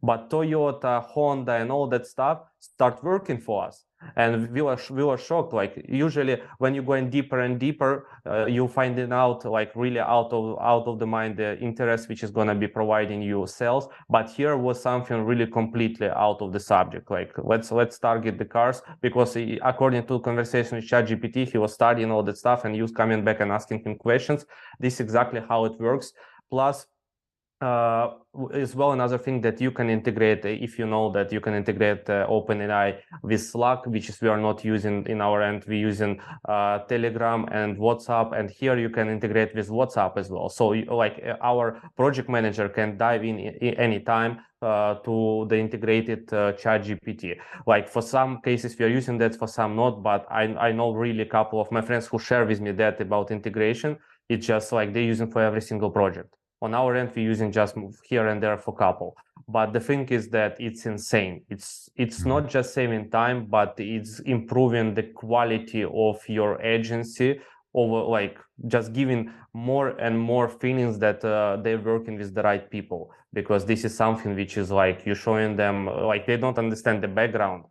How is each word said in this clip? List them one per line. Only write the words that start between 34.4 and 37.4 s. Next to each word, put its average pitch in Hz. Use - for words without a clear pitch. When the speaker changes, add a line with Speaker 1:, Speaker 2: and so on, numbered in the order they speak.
Speaker 1:
not 107
using 104
in 107
our 104
end. 104
We're 107
using, 104
uh, 101
Telegram 117